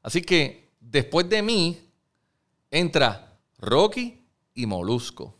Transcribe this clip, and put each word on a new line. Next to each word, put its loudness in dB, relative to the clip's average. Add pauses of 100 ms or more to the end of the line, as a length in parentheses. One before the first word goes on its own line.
Así -2
que -2 (100)
después 0
de 0
mí 0 (880)
entra 0 (240)
Rocky 0 (300)
y -6
Molusco. -6